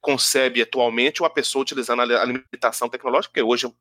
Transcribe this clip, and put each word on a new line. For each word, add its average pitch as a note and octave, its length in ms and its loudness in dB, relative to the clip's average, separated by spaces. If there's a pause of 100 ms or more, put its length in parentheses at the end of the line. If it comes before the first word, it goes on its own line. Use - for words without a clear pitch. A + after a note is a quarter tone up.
concebe B2+ 600 2
atualmente A#2+ 580 0
uma E3 100 2
pessoa C3+ 300 -2
utilizando B2 400 -2
a B2 60 4
li-, A#2+ 100 2
a G#2 80 2
limitação B2 640 -2
tecnológica, C3 420 -2
porque C#3+ 160 -2
hoje A#2+ 200 0
é A#2+ 40 -8 (100)